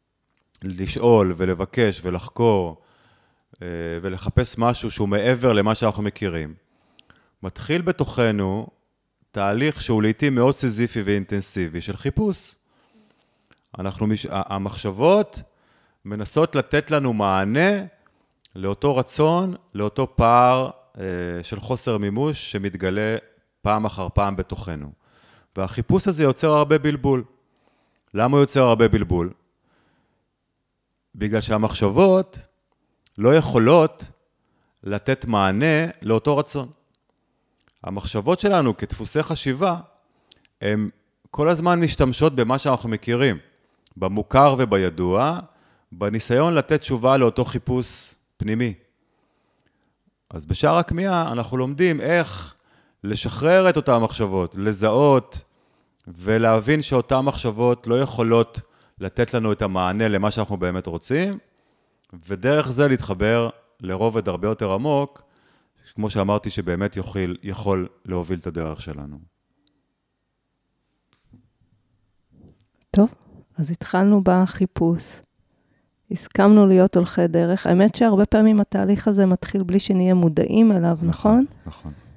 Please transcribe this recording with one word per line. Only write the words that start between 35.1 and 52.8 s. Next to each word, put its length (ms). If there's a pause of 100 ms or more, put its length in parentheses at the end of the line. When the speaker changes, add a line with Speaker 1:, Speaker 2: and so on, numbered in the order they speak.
Speaker 1:
מענה 600 (160)
לאותו 340
רצון. 320 (1120)
המחשבות 580
שלנו 360
כדפוסי 460
חשיבה, 580 (800)
הן 300 (400)
כל 180
הזמן 320
משתמשות 540
במה 240
שאנחנו 300
מכירים, 500 (580)
במוכר 640
ובידוע, 800 (540)
בניסיון 640
לתת 260
תשובה 360
לאותו 280
חיפוש 680 (220)
פנימי. 380 (1600)
אז 160
בשער 320
הכמיהה 540
אנחנו 240
לומדים 440
איך 540 (500)